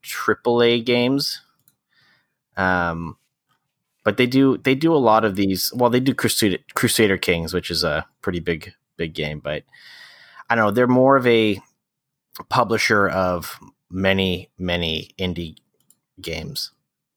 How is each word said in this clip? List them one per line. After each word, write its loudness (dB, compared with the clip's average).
triple -2
A 2
games, -2
um, -2
but -2
they 2
do, 4
they 0
do 0
a 4
lot 4
of 0
these. -2
Well, 2
they 2
do 0
Crusader, 0
Crusader 2
Kings, -2
which -4
is -2
a -2
pretty -4
big, -6
big -6
game. -8
But -8
I 2
don't 2
know, 2
they're 2
more 4
of 2
a 2
publisher 2
of -2
many, 0
many -4
indie -6
games. -10